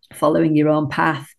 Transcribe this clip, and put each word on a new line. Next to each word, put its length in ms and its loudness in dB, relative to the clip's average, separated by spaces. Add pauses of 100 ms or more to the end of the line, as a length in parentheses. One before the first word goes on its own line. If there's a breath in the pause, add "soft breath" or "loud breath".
(120)
following 420 0
your 140 2
own 220 0
path, 360 -2 (120)